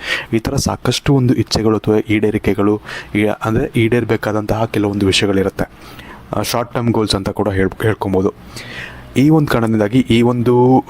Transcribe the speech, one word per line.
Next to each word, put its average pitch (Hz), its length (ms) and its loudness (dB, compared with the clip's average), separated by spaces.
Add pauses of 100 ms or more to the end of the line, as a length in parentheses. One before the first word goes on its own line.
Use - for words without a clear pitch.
(320)
ಈ 113 60 0
ಥರ - 180 -4
ಸಾಕಷ್ಟು - 580 -2
ಒಂದು 127 200 4
ಇಚ್ಛೆಗಳು 110 420 0
ಅಥವಾ 107 220 2
ಈಡೇರಿಕೆಗಳು, 104 840 0 (340)
ಈ, 107 100 2
ಅಂದ್ರೆ 113 560 -2
ಈಡೇರ್ಬೇಕಾದಂತಹ 110 840 0
ಕೆಲವೊಂದು 101 420 0
ವಿಷಯಗಳಿರುತ್ತೆ. 95 640 0 (680)
ಆ, 107 60 -2
ಶಾರ್ಟ್ 120 320 -4
ಟರ್ಮ್ 117 160 0
ಗೋಲ್ಸ್ 107 240 0
ಅಂತ 98 140 -2
ಕೂಡ 101 200 -2
ಹೇಳ್-, 95 340 -2
ಹೇಳ್ಕೊಬೋದು. 98 520 0 (840)
ಈ 135 140 4
ಒಂದು 156 220 2
ಕಾರಣದಿಂದಾಗಿ 113 460 2 (120)
ಈ 117 120 4
ಒಂದು, 123 680 4